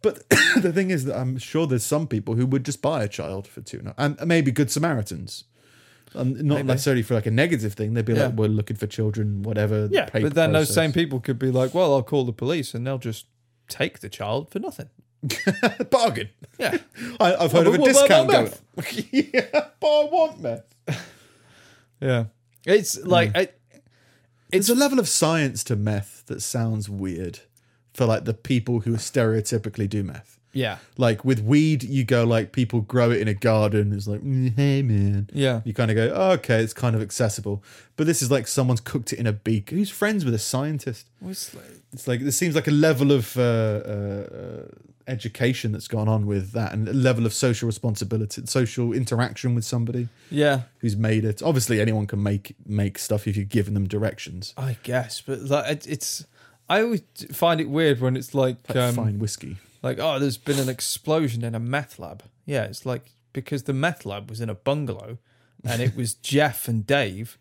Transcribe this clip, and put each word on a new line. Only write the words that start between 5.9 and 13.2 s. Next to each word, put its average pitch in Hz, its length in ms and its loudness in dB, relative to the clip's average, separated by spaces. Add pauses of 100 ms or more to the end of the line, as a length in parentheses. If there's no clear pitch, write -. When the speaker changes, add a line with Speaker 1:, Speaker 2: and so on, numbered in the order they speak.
Speaker 1:
Um, 127 200 -2 (120)
not 147 100 4
Speaker 2:
Maybe. 143 120 -2
Speaker 1:
necessarily 127 340 2
for, 117 120 0
like, 107 120 0
a 113 40 0
negative 117 420 2
thing. 110 220 -4
They'd 117 100 0
be 117 80 0
Speaker 2:
Yeah. 127 140 4
Speaker 1:
like, 123 80 -4
"We're 107 140 2
looking 107 280 -2
for 107 100 -6
children, 107 560 -2
whatever." 107 480 0
Speaker 2:
Yeah, - 140 2
Speaker 1:
paper - 240 0
Speaker 2:
but 143 60 -2
then 160 180 4
those 156 140 4
Speaker 1:
process. 147 80 -2
Speaker 2:
same 156 180 2
people 151 280 0
could 120 200 -4
be 131 100 0
like, 127 240 2
"Well, 170 200 4
I'll 131 100 2
call 139 200 0
the 120 100 -4
police 143 400 -4
and 123 120 -6
they'll 135 120 -4
just 117 260 -8 (440)